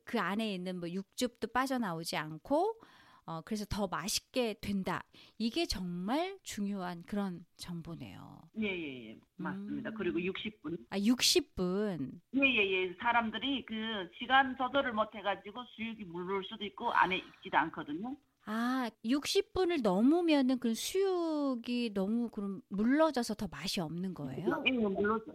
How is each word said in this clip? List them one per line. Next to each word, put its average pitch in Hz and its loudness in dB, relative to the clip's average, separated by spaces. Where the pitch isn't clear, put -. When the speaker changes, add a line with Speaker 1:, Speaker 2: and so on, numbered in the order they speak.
Speaker 1:
그 - -2
안에 202 0
있는 185 -4
뭐 170 -6
육즙도 196 -4
빠져나오지 233 -2
않고, 277 0
어, 165 -6
그래서 208 -4
더 202 -2
맛있게 202 -2
된다. 190 -2
이게 240 0
정말 214 -2
중요한 185 -4
그런 190 -4
정보네요. 160 -12
Speaker 2:
예, 214 0
예, 143 -6
예. 113 -16
맞습니다. 185 -6
Speaker 1:
음. 220 -8
Speaker 2:
그리고 175 0
육십 185 -6
분. 170 -6
Speaker 1:
아, 196 -2
육십 247 4
분. 180 -2
Speaker 2:
예, 269 4
예, 233 4
예. 185 0
사람들이 233 0
그 220 -6
시간 254 4
조절을 262 0
못해가지고 208 -2
수육이 220 -10
물을 180 -4
수도 208 -10
있고 214 -4
안에 175 4
익지도 - -4
않거든요. 165 -2
Speaker 1:
아, 240 -2
육십 294 2
분을 349 2
넘으면은 262 6
그 233 0
수육이 285 0
너무 214 0
그럼 196 -6
물러져서 247 4
더 202 -4
맛이 156 -4
없는 170 -4
거예요? 147 -2
Speaker 2:
예, 262 4
물러져. 214 2